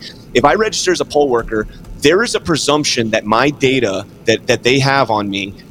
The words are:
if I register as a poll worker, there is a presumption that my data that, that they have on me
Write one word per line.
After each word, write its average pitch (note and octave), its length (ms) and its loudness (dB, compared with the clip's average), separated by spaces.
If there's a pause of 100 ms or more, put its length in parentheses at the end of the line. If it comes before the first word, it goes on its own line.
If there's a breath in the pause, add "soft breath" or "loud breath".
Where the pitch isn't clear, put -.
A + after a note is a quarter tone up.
(340 loud breath)
if B2 120 2
I D#3 100 4
register G#3 380 -2
as D3 80 -2
a - 40 -4
poll D3 240 0
worker, A2+ 380 -2 (320 loud breath)
there F3+ 240 4
is A#3 120 -2
a G3+ 40 -4
presumption C#3+ 720 0
that G#2+ 140 -2
my A#2 240 2
data B2 560 0 (200)
that, A2 220 0
that B2 160 0
they B2+ 160 4
have C3+ 320 2
on G#2 180 0
me G2 240 -6 (180 loud breath)